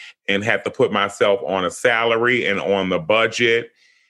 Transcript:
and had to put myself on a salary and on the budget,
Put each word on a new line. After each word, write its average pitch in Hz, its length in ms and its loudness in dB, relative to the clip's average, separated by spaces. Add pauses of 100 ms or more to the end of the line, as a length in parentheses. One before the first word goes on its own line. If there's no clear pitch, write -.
(280)
and 101 140 0
had 107 220 0
to 101 60 -4
put 113 220 0
myself 101 540 0
on 92 180 -2
a 87 60 -2
salary 117 760 0
and 95 160 -2
on 95 280 0
the 90 100 0
budget, 113 720 0 (400)